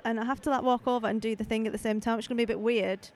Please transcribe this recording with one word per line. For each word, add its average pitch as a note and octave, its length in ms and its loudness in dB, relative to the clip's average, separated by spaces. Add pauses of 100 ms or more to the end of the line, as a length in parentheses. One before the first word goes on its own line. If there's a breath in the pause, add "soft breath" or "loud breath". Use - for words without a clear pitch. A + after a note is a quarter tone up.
and A3+ 160 0
I A3+ 40 -2
have C4+ 180 -2
to, D4+ 80 0
like, C4+ 120 2
walk B3 240 2
over B3 200 0
and A3+ 140 0
do A3 140 -2
the G#3+ 100 -4
thing A3 220 0
at G#3 60 -2
the - 60 -6
same G#3+ 220 0
time, A3+ 160 0
which G#3+ 100 -4
is - 20 -16
gonna B3 80 -2
be A#3 80 2
a - 20 0
bit G3+ 140 -2
weird G3+ 560 0